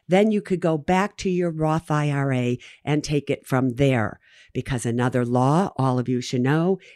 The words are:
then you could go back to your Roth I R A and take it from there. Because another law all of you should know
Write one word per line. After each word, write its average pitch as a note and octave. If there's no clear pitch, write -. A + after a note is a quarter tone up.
then G3+
you G#3
could F#3
go E3
back F#3
to F#3+
your F3
Roth D#3
I D3
R C#3
A B2
and D3
take D3
it -
from B2+
there. B2+
Because B2+
another B2
law C3+
all C3
of B2
you B2
should B2
know E3